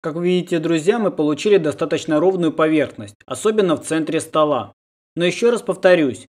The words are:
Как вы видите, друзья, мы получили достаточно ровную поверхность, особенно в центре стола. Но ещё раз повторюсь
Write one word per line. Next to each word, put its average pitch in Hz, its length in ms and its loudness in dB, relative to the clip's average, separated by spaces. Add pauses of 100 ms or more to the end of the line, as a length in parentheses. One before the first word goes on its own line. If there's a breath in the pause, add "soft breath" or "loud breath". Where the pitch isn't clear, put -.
Как 160 120 -8
вы 175 100 -4
видите, 175 320 0
друзья, 170 400 0
мы 196 120 0
получили 151 460 0
достаточно 156 640 -2
ровную 175 320 2
поверхность, 156 640 -2 (100)
особенно 190 500 0
в - 60 -4
центре 156 400 -4
стола. 143 540 -2 (420)
Но 170 80 -2
ещё 180 260 2
раз 220 120 -2
повторюсь 175 680 2